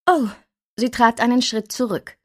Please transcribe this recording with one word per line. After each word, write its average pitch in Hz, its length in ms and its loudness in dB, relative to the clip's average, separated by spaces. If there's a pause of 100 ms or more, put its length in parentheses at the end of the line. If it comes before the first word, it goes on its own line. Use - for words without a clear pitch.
„Oh“, 285 200 2 (480)
sie 240 140 -2
trat 233 280 2
einen 247 220 2
Schritt 214 300 -4
zurück. - 540 -6